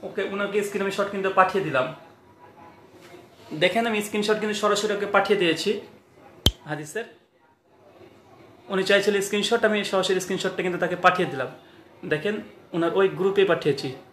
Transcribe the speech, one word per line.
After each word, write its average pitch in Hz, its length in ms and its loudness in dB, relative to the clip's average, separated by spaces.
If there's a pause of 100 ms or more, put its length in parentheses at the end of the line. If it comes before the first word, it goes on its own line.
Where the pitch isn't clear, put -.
ওকে, 196 160 -6 (120)
ওনাকে 202 240 -2 (100)
স্ক্রিনশট 196 460 -2
কিন্তু 190 140 -2 (100)
পাঠিয়ে 185 300 4
দিলাম। 131 180 0 (1800)
দেখেন, 185 280 2
আমি 214 160 -2
screenshot 208 360 0
কিন্তু 214 200 -2
সরাসরি 208 340 0
ওকে 202 200 -4
পাঠিয়ে 196 260 4
দিয়েছি 170 280 0 (1000)
হাদিসের। 151 360 -8 (1700)
উনি 190 180 0
চাইছিলেন 202 380 4
screenshot, 208 400 0
আমি 208 100 2 (140)
সরাসরি 185 320 2
স্ক্রিনশটটা 185 420 -4
কিন্তু 175 180 -2
তাকে 170 200 -2
পাঠিয়ে 180 280 4
দিলাম। 131 180 -6 (640)
দেখেন, 156 220 -2 (420)
ওনার 165 220 0
ওই 196 80 4 (120)
গ্রুপে 190 340 2
পাঠিয়েছি। 147 360 0 (240)